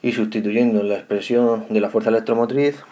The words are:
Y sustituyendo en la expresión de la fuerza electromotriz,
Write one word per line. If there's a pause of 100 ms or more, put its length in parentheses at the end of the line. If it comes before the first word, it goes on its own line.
Y
sustituyendo
en
la
expresión
de
la
fuerza
electromotriz,